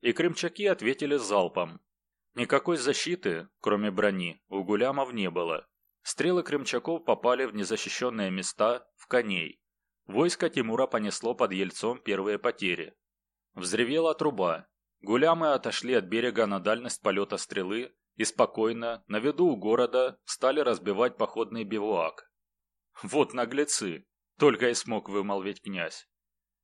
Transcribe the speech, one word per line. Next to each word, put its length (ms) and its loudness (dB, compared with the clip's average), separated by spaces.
и 120 2
крымчаки 540 -2
ответили 500 0
залпом. 640 0
Никакой 440 2
защиты, 680 -2
кроме 300 0
брони, 580 0
у 160 -4
гулямов 480 0
не 180 -2
было. 380 -4
Стрелы 400 0
крымчаков 600 -4
попали 400 2
в 100 -6
незащищённые 760 -4
места, 560 0
в 100 -20
коней. 540 -2
Войско 420 0
Тимура 380 0
понесло 480 -2
под 180 0
Ельцом 460 -4
первые 400 -2
потери. 560 -4
Взревела 600 0
труба. 520 -2
Гулямы 500 4
отошли 420 -2
от 100 4
берега 420 0
на 140 -2
дальность 420 -2
полёта 340 0
стрелы 560 -4
и 100 -2
спокойно, 840 0
на 100 -2
виду 280 2
у 100 4
города, 680 2
стали 360 0
разбивать 560 0
походный 480 -2
бивуак. 680 -2
«Вот 320 2
наглецы!» — 720 -2
только 320 6
и 40 0
смог 340 -4
вымолвить 520 -2
князь. 480 -8